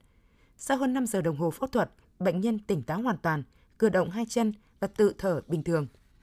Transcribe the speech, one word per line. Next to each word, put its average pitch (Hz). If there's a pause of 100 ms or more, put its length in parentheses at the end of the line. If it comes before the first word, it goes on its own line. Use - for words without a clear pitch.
(580)
Sau -
hơn 254
năm 254
giờ 196
đồng 156
hồ 165
phẫu -
thuật, 214 (280)
bệnh 185
nhân 220
tỉnh 185
táo 160
hoàn 233
toàn, 156 (360)
cử 220
động 180
hai 226
chân 220 (260)
và 196
tự 208
thở 170
bình 156
thường. 156 (360)